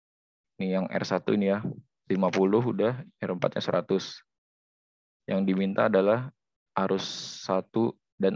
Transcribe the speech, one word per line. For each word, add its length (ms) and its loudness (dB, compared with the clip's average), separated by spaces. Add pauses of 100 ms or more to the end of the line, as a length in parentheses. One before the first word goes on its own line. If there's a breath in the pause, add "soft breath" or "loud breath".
(580)
Ini 240 -2
yang 80 -4
R 160 -2
satu 260 0
ini 220 2
ya, 80 -2 (480)
lima 180 2
puluh 320 4
udah, 380 0 (240)
R 80 -4
empatnya 320 -2
seratus. 580 -2 (1120)
Yang 160 0
diminta 400 2
adalah 480 2 (400)
arus 320 0 (400)
satu 480 0 (240)
dan 180 2